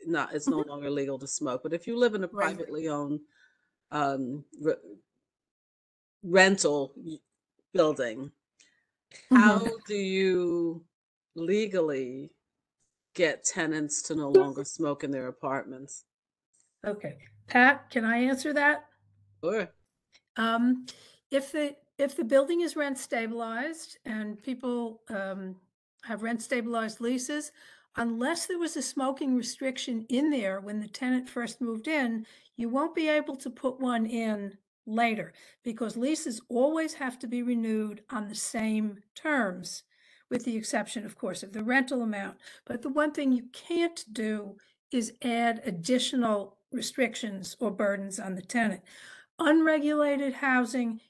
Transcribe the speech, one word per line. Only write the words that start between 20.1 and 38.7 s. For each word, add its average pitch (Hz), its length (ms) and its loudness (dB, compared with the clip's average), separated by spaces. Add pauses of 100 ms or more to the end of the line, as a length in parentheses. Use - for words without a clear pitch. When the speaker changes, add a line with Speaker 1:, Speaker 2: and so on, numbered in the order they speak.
Speaker 3:
Um, 240 480 2 (440)
if 277 220 0
the, 294 240 -2 (220)
if 269 180 0
the - 80 -2
building 277 380 4
is 320 160 -2
rent 285 200 0
stabilized 233 1080 -6
and 214 360 -6
people, 247 680 -6
um, 196 480 -6 (480)
have 214 180 -6
rent 226 180 -2
stabilized 226 600 -2
leases, 262 500 -2 (460)
unless 233 480 0
there 359 140 -4
was 320 180 -2
a 277 40 -2
smoking 269 540 0
restriction 247 720 -2
in 277 220 4
there 196 320 0
when 208 180 -6
the 208 80 -6
tenant 254 400 -2
first 233 320 -6
moved 226 300 -4
in, 233 360 0 (300)
you 233 140 -4
won't 294 260 0
be 311 140 2
able 302 260 0
to 262 140 -8
put 254 320 -4
one 240 240 2
in 220 520 -4 (300)
later 220 440 0 (320)
because 226 320 -4
leases 254 540 -2
always 302 460 0
have 262 240 -6
to 254 80 -10
be 240 160 -4
renewed 220 640 -2
on 214 180 -6
the 214 60 -10
same 214 640 -2 (160)